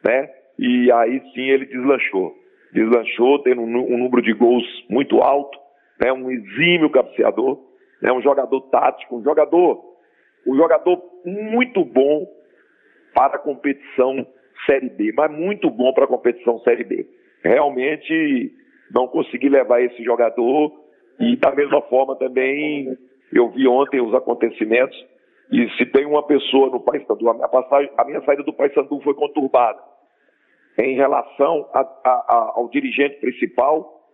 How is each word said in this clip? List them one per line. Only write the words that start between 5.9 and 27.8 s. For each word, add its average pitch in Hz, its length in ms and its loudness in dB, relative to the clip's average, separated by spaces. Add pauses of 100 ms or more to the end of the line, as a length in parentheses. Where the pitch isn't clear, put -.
né? 127 140 0
Um 131 180 -8
exímio 147 580 0
cabeceador, 120 720 0 (420)
né? 127 120 0
Um 127 80 -2
jogador 131 480 0
tático, - 480 -2
um 110 60 -12
jogador, 151 600 2 (640)
um 135 80 -2
jogador 165 480 2 (220)
muito 214 580 -4
bom 139 420 0 (880)
para 139 220 2
a 139 40 -8
competição 135 840 -4 (400)
Série 131 240 2
B, 107 280 -4
mas 156 120 2
muito 170 400 -4
bom 127 220 0
para 127 140 4
a - 20 -10
competição 120 520 -2
Série 113 260 0
B. 92 200 -6 (380)
Realmente 147 1080 0 (400)
não 123 140 2
consegui - 420 -4
levar 123 320 4
esse 123 220 -4
jogador 120 680 0 (480)
e 120 160 2
da 135 160 0
mesma 139 300 0
forma 135 340 -2
também 131 800 -4 (380)
eu 120 160 2
vi 131 180 0
ontem 135 320 2
os 113 140 0
acontecimentos 120 840 0 (560)
e 120 160 2 (100)
se 160 100 0
tem 135 180 2
uma 147 180 0
pessoa 135 460 2
no 127 100 -4
Paysandu, 113 500 -2
a 113 40 2
minha 131 160 -4
passagem, 139 480 0